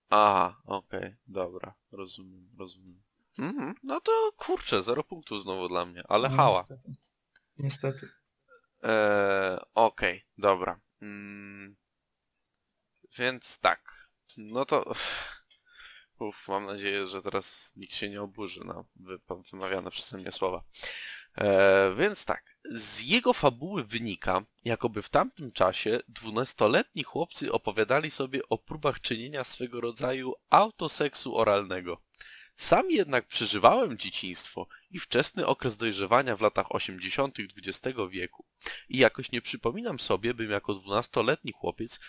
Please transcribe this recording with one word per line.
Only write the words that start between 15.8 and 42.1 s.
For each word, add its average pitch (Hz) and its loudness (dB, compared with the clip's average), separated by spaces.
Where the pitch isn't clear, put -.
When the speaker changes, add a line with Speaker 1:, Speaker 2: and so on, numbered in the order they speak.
Speaker 1:
uf, 104 -10
mam 98 -2
nadzieję, 98 -2
że 95 -8
teraz - -6
nikt 98 -14
się 104 -6
nie 101 -8
oburzy 95 -12
na 90 -12
wypa-, 92 -14
wymawiane 95 -6
przeze - -10
mnie 92 -10
słowa. 92 -4
E, 98 6
więc 196 0
tak. - -6
Z - -6
jego 233 2
fabuły 147 0
wynika, 101 -2
jakoby 113 -2
w - -14
tamtym 143 0
czasie 101 2
dwunastoletni 120 0
chłopcy - -6
opowiadali 113 0
sobie 135 -4
o 113 0
próbach 151 -4
czynienia 127 -6
swego 120 -8
rodzaju 127 -4
autoseksu 160 2
oralnego. 95 0
Sam 254 4
jednak 143 2
przeżywałem 117 4
dzieciństwo - -8
i 180 -12
wczesny - 0
okres 123 0
dojrzewania 110 2
w 98 -6
latach 104 2
osiemdziesiątych 101 -4
dwudziestego 98 -6
wieku. 90 -10
I 127 -2
jakoś 127 4
nie 120 -4
przypominam 156 -4
sobie, 110 0
bym 113 -4
jako 101 -2
dwunastoletni 110 -2
chłopiec - -8